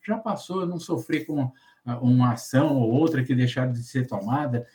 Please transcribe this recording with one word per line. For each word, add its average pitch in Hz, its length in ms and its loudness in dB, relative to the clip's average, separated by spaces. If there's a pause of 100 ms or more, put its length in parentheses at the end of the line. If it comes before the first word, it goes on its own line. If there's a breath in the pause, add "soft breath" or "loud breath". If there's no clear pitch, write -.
já 208 120 -2
passou, 196 420 -6
eu 180 80 -2
não 175 100 -4
sofri 156 460 -4
com, 139 260 -2 (360 soft breath)
ah, 123 140 -4
uma 123 340 6
ação 139 420 0
ou 117 160 2
outra 147 320 2
que 127 100 0
deixaram 127 380 2
de 120 120 -4
ser 127 220 -4
tomada. 120 680 -4